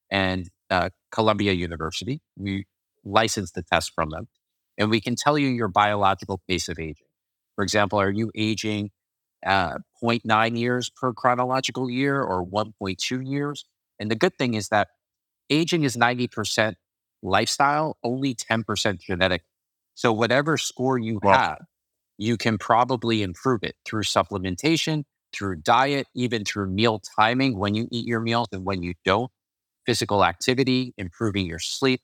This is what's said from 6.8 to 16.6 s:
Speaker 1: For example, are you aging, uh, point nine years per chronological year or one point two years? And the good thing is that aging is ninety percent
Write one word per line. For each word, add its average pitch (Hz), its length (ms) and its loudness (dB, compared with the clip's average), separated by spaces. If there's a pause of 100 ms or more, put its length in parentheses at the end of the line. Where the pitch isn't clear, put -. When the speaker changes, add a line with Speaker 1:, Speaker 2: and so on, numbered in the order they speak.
Speaker 1:
For 104 80 -4
example, 101 380 2
are 98 100 2
you 107 240 -2
aging, 107 560 -2 (560)
uh, 90 320 0 (220)
point 117 240 0
nine 113 320 2
years 120 340 -2
per 127 220 -4
chronological 127 760 0
year 139 320 0
or 92 220 0
one 104 360 -2
point 95 200 -4
two 127 220 -4
years? 139 440 -6 (360)
And 107 100 -2
the 113 60 0
good - 200 2
thing 123 180 0
is 107 160 -4
that 104 180 2 (600)
aging 160 340 2
is 117 120 0
ninety 123 300 2
percent 110 500 0 (460)